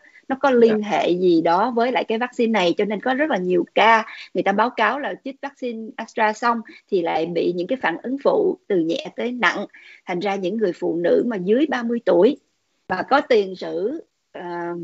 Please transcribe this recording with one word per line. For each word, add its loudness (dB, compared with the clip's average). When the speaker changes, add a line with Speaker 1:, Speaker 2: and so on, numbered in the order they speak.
Speaker 1:
nó -4
có 4
Speaker 2:
Dạ. 4
Speaker 1:
liên 6
hệ 0
gì 4
đó 2
với 0
lại 0
cái -2
vaccine 0
này, 2
cho 2
nên -2
có 0
rất 0
là 0
nhiều 0
ca 4
người 0
ta 0
báo 0
cáo 0
là -8
chích -10
vaccine -10
Astra -2
xong -2
thì 2
lại -2
bị 0
những -4
cái -4
phản -2
ứng -6
phụ 0
từ 0
nhẹ -2
tới -4
nặng. 0
Thành -4
ra -2
những -4
người 0
phụ -4
nữ 2
mà -4
dưới 2
ba -4
mươi -4
tuổi 4
và -4
có 4
tiền 0
sử, -6
ờ, -14